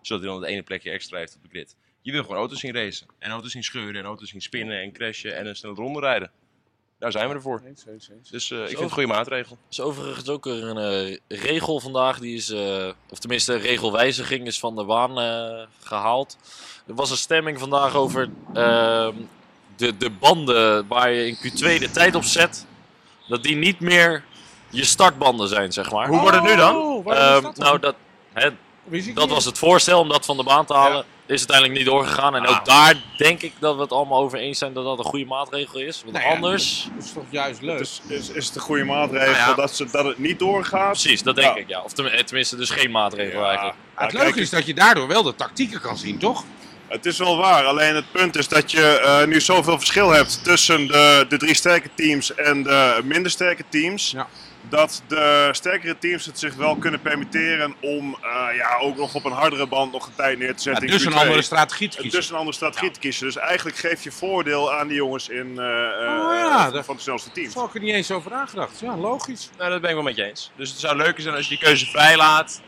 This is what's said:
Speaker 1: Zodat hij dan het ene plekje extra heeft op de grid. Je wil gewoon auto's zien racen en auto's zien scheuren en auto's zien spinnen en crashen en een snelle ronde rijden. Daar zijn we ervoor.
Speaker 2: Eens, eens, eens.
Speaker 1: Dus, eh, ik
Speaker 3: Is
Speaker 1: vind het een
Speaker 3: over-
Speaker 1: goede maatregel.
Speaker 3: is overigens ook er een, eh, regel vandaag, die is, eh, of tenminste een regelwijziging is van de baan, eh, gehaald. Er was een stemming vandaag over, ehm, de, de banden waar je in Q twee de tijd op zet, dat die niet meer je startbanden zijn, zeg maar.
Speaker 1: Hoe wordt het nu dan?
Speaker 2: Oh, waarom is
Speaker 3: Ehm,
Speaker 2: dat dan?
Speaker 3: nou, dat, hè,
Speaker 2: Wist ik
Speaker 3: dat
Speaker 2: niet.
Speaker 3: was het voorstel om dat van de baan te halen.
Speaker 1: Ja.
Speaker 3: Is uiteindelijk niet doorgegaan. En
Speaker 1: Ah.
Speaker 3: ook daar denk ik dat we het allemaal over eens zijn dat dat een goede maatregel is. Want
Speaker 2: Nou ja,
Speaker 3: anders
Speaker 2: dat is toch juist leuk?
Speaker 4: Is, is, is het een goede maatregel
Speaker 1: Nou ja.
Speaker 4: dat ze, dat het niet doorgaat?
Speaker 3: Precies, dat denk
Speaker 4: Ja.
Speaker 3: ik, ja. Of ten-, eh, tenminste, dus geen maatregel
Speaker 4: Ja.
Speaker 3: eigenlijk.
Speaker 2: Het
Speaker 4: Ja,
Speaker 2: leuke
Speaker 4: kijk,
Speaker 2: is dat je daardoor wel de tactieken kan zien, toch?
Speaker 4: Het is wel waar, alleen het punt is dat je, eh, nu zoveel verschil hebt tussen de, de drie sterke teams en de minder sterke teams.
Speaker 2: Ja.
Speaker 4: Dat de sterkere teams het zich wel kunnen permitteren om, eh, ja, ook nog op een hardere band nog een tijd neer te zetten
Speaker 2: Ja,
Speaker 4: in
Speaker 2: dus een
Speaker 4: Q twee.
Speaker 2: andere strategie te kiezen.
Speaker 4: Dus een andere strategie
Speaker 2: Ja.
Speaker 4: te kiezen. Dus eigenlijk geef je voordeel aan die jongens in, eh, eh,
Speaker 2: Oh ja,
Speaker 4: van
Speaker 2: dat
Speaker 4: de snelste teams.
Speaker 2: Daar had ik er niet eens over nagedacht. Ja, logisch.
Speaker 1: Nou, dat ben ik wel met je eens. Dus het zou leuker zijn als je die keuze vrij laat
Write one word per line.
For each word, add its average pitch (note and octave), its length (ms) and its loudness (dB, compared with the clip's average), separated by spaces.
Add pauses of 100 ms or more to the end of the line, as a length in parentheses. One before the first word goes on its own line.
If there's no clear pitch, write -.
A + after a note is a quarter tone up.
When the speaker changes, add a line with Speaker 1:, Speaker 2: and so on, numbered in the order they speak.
Speaker 1:
Zodat G2 220 -8
hij F#2+ 80 -10
dan F#2+ 100 -12
het D#2+ 100 -8
ene G2 120 -6
plekje F2+ 280 -12
extra F2+ 260 -12
heeft E2 180 -14
op - 80 -20
de E2 60 -20
grid. E2+ 260 -18 (260)
Je C3 100 -14
wil C#3+ 100 -6
gewoon G2 160 -10
auto's A#2+ 220 -8
zien B2+ 140 -12
racen G#2+ 340 -10 (120)
en G#2+ 120 -12
auto's A#2 200 -12
zien A#2+ 120 -14
scheuren G#2 320 -10
en G2 100 -14
auto's G#2+ 240 -16
zien F#2+ 120 -20
spinnen A2 400 -10
en G2 100 -14
crashen A2 440 -12
en G2 120 -10
een G2+ 80 -14
snelle G#2 200 -16
ronde C3+ 240 -10
rijden. A#2+ 320 -4 (680)
Daar A2+ 120 -8
zijn G#2+ 180 -4
we C#3+ 60 -8
ervoor. C3 300 -10
Speaker 2:
Eens, C#3 220 -20
eens, A2 220 -20
eens. A2 200 -20
Speaker 1:
Dus, - 220 -10
eh, B2 60 -10
ik A2 60 -8
Speaker 3:
Is F2 60 -10
Speaker 1:
vind - 0 -
het C#3 100 -10
een E3+ 60 -6
Speaker 3:
over- D#3+ 120 -10
Speaker 1:
goede B2+ 160 -2
maatregel. B2 440 -6 (120)
Speaker 3:
is - 120 -12
overigens C3+ 480 -10
ook C#3+ 160 -8
er A#2 180 -8
een, A2+ 140 -10 (500)
eh, G2+ 140 -12
regel D#3 380 -4
vandaag, C3 400 -2
die A#2+ 160 -12
is, G#2+ 140 -10
eh, G2 400 -6 (200)
of - 100 -18
tenminste A#2+ 340 -4
een A2+ 80 -4
regelwijziging A#2+ 840 -2
is A2+ 120 -8
van A2+ 160 -8
de G#2+ 80 -6
baan, A#2+ 360 -2
eh, A2+ 460 -8 (180)
gehaald. A2+ 540 -4 (500)
Er A2+ 80 -14
was C3 160 -4
een B2+ 60 -4
stemming D#3 420 -2
vandaag C3+ 360 0
over, C3 340 0 (240)
ehm, A2+ 640 2 (600)
de, A#2+ 200 -2
de A#2+ 120 -4
banden A2+ 800 4
waar B2 240 2
je A#2+ 160 0
in A#2 100 -8
Q - 180 -10
twee E3 240 2
de B2+ 120 -4
tijd F3 240 4
op D#3+ 80 0
zet, - 420 0 (600)
dat A#2 160 -4
die D3+ 120 0
niet F3 240 -2
meer E3+ 440 4 (460)
je B2+ 160 -4
startbanden C3+ 600 4
zijn, G2 240 -2
zeg G2 200 -6
maar. A2 160 -2
Speaker 1:
Hoe D#3+ 120 2
wordt F#3+ 160 6
het F#3 100 4
nu G#3+ 100 6
dan? F3 200 6
Speaker 2:
Oh, D4 300 -4
waarom C#3 180 2
is C#3 100 8
Speaker 3:
Ehm, C#3 100 6
Speaker 2:
dat C#3+ 120 -10
dan? D3 100 -4
Speaker 3:
nou, C#3+ 140 4
dat, C#3+ 160 -2 (380)
hè, B2+ 160 0 (340)
Speaker 2:
Wist F#3 240 -8
ik A#3+ 80 -10
Speaker 3:
dat D3+ 100 2
Speaker 2:
niet. D3+ 80 0
Speaker 3:
was C3+ 120 0
het B2 120 -6
voorstel F3 420 6
om D#3 100 0
dat D3 160 0
van C#3 120 -4
de C3 60 -4
baan C#3+ 220 4
te D3 80 -6
halen. C#3 240 4
Speaker 1:
Ja. C3+ 60 -6 (300)
Speaker 3:
Is C#3 40 -2
uiteindelijk C3+ 420 4
niet C3 80 2
doorgegaan. C#3 480 0
En B2 100 -2
Speaker 1:
Ah. B2+ 60 2
Speaker 3:
ook G2+ 140 2
daar D3 280 10 (240)
denk D#3+ 240 2
ik E3 180 -12
dat D3+ 160 0
we C#3 60 -6
het C#3+ 100 -4
allemaal C3+ 300 2
over C3+ 180 -2
eens C#3 180 -8
zijn C3+ 160 -6
dat B2+ 100 -6
dat C3 160 -4
een A#2+ 60 -6
goede C#3 200 -4
maatregel C3+ 540 -8
is. D3 220 -10
Want A2+ 140 -16
Speaker 2:
Nou A#2+ 120 -2
ja, D3+ 60 2
Speaker 3:
anders F3 600 -2
Speaker 2:
dat - 100 -14
is - 80 -16
toch D3 160 -12
juist C#3 320 -6
leuk? D3+ 180 -6
Speaker 4:
Is, - 280 -10
is, C#3+ 220 -10
is C#3+ 160 -8
het - 100 -10
een D3+ 60 -10
goede C#3+ 220 -2
maatregel C#3 480 0
Speaker 1:
Nou C3+ 40 4 (140)
ja. C3 40 4
Speaker 4:
dat C#3 220 0
ze, C#3+ 160 -4
dat C#3+ 140 0
het C3 120 -4
niet D#3 220 -4
doorgaat? F#3+ 520 0
Speaker 3:
Precies, C#3+ 320 0
dat C3 120 2
denk C3+ 200 6
Speaker 4:
Ja. G2+ 60 -8
Speaker 3:
ik, F2+ 80 -14
ja. F#2 120 -8
Of G2+ 120 -14
ten-, C3+ 180 -4
eh, - 120 0
tenminste, B2 320 -4
dus B2 140 -6
geen C3+ 220 0
maatregel G#2 480 -2
Speaker 4:
Ja. G2+ 80 0
Speaker 3:
eigenlijk. G2 300 -2 (180)
Speaker 2:
Het - 160 -2
Speaker 4:
Ja, G#3 60 -6
Speaker 2:
leuke C#4+ 160 2
Speaker 4:
kijk, A3 100 -2
Speaker 2:
is E3 60 -4
dat E3 160 -2
je D3+ 80 -8
daardoor F3 340 6
wel G3 160 2
de B2+ 120 -2
tactieken G#3 460 -6
kan A2+ 160 -6
zien, - 200 -8
toch? A3+ 260 -2 (440)
Speaker 4:
Het - 180 -10
is E3 120 -2
wel F3 200 2
waar, E3+ 280 6
alleen D3+ 300 4
het D3+ 160 -4
punt F#3 240 0
is C#3+ 120 0
dat D3+ 240 2
je, D3+ 280 6
eh, C#3+ 280 6
nu D#3 140 4
zoveel E3+ 360 4
verschil G3 320 4
hebt D3 340 6
tussen D3 440 4
de, D3 420 8
de D3 80 0
drie D3 180 2
sterke E3+ 400 2
teams D3+ 400 0
en C#3+ 280 0
de C3 400 4
minder E3 280 -2
sterke F3 380 -2
teams. E3+ 420 -2
Speaker 2:
Ja. C3 160 -8 (420)
Speaker 4:
Dat D3+ 380 2
de D3 440 4
sterkere F3 480 -4
teams F3 260 -4
het D3 140 -14
zich D3 160 -6
wel D3 200 0
kunnen D3+ 260 -4
permitteren D3+ 800 -2
om, C#3+ 400 -6
eh, A#2+ 340 -4
ja, A#2+ 240 0
ook C3+ 180 -2
nog C#3+ 160 -6
op C#3+ 120 -6
een C3+ 60 -2
hardere C#3+ 360 0
band C3+ 240 -2
nog B2+ 140 -8
een A#2+ 100 -20
tijd C3+ 240 -2
neer B2+ 160 -4
te - 60 -12
zetten C3 240 -2
Speaker 2:
Ja, C3+ 60 -4
Speaker 4:
in F#3+ 60 4
Speaker 2:
dus - 80 2
een E3+ 60 0
Speaker 4:
Q - 20 -2
twee. D3+ 120 4
Speaker 2:
andere D3+ 180 4
strategie D#3+ 460 0
te - 80 -14
kiezen. D3 220 -2
Speaker 4:
Dus D#3+ 100 -6
een E3 60 -10
andere D#3 200 -6
strategie D#3+ 320 -6
Speaker 2:
Ja. E3+ 60 -6
Speaker 4:
te - 60 -20
kiezen. C3 260 -6
Dus C3+ 120 -6
eigenlijk E3 400 -4
geef E3+ 260 -4
je D3 80 -14
voordeel D3 640 -2
aan D3 140 -4
die D3 100 -6
jongens C3 320 -4
in, B2+ 300 -10
eh, B2 60 -6
eh, A#2 600 -2
Speaker 2:
Oh E4 80 0
ja, D#4 300 2
Speaker 4:
van C3 100 0
Speaker 2:
dat C#3+ 140 -8
Speaker 4:
de C#3 100 -8
snelste - 340 -8
teams. D3 220 -10
Speaker 2:
Daar B3 100 -6
had A3 120 -10
ik A3+ 60 -10
er G#3 60 -8
niet G#3+ 80 -2
eens F#3+ 160 -4
over F#3 200 -8
nagedacht. A3+ 480 -8
Ja, A3+ 180 -8
logisch. A#3 600 -8
Speaker 1:
Nou, F3+ 140 -4
dat F3+ 100 -4
ben F3 80 -2
ik D#3+ 60 -2
wel D3+ 100 -4
met B2+ 100 -4
je G#2+ 100 -4
eens. - 300 -14
Dus C3 140 -12
het C3 100 -14
zou D3 180 -2
leuker D#3+ 260 0
zijn D#3 120 -6
als C#3+ 120 -4
je - 100 -6
die D#3+ 80 -2
keuze C3+ 200 4
vrij D#3 320 6
laat D#3 500 4